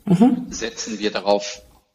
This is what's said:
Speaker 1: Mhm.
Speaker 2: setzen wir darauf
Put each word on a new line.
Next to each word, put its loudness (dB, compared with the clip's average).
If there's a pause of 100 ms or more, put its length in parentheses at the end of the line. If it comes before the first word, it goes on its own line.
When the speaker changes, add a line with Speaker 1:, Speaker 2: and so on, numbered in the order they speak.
Speaker 1:
Mhm. 4
Speaker 2:
setzen -10
wir -2
darauf -2 (320)